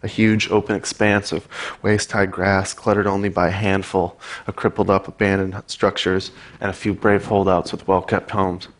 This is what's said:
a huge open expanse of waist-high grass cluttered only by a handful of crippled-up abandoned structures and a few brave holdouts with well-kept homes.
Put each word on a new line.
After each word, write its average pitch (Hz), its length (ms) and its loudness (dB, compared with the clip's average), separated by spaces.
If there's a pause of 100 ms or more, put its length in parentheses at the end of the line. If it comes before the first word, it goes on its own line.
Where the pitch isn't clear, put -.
a 117 60 -6
huge 110 420 2
open 107 240 0
expanse 101 580 0
of 82 140 -6 (360)
waist-high 104 440 0
grass 95 460 0
cluttered 104 340 0
only 98 220 0
by 87 200 2
a 95 180 -2
handful 95 520 0 (280)
of 101 100 -8
crippled-up 98 500 0
abandoned 98 600 0
structures - 640 -2 (300)
and 104 100 -4
a - 120 -10
few 101 120 0
brave 101 320 2
holdouts 95 460 2
with - 140 -10
well-kept 95 440 0
homes. 92 380 -4 (120)